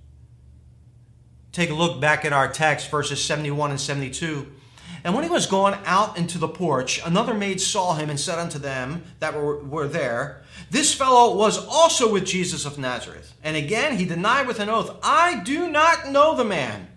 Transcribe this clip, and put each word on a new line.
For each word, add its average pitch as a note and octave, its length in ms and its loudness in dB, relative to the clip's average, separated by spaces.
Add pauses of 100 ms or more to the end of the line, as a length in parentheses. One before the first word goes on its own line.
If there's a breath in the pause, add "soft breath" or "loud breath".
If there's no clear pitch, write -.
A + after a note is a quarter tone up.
(1500)
Take E3+ 180 -2
a D3+ 60 -4
look E3 260 0
back D3+ 240 2
at D3 80 0
our C3+ 180 2
text, D3+ 380 0
verses C#3+ 340 -4
seventy-one D3 460 -2
and C#3 100 -4
seventy-two. C#3 720 -6 (520 loud breath)
"And F3 100 0
when C4+ 100 -2
he E4+ 60 -4
was E4+ 160 0
gone G3 400 2
out F#3+ 320 0
into F3 200 -4
the D#3+ 100 -2
porch, D3 580 -2
another G3+ 280 0
maid G3 280 -2
saw F#3 320 0
him D3+ 160 -4
and C#3+ 100 -6
said E3+ 200 -4
unto E3 180 -6
them C3+ 460 -6 (160 loud breath)
that D3+ 160 -4
were, D3 280 -2
were C#3 240 -4
there, C#3 560 -4 (260 loud breath)
This C#4+ 240 0
fellow A#3+ 420 6
was G3 320 2
also C4+ 440 6
with G3 140 0
Jesus F3 400 -2
of C#3+ 120 -8
Nazareth. A#2 560 -8 (100)
And D#3 120 -4
again A3 420 -2
he F#3 80 0
denied G#3+ 420 0
with A3 120 -4
an G#3 100 -2
oath, A3 340 -2
I D4 400 2
do D#4 260 -2
not D4+ 400 4
know D4 260 6
the B3+ 80 0
man." B2 540 -4